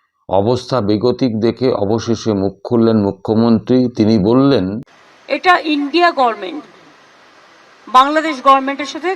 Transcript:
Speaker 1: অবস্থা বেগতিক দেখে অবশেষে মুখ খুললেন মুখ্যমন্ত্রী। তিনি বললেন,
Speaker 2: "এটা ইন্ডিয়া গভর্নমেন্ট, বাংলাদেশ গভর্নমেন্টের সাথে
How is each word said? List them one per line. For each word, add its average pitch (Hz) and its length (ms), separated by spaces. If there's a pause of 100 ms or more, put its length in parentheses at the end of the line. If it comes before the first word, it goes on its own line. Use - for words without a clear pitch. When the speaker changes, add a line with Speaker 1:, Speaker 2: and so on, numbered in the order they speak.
(280)
Speaker 1:
অবস্থা 117 520
বেগতিক 110 580
দেখে 117 320
অবশেষে 107 640
মুখ 98 200 (100)
খুললেন 113 340
মুখ্যমন্ত্রী। 113 920
তিনি 110 280
বললেন, 113 640 (460)
Speaker 2:
"এটা 320 320
ইন্ডিয়া 311 520
গভর্নমেন্ট, 240 520 (1200)
বাংলাদেশ 277 560
গভর্নমেন্টের 269 420
সাথে 320 300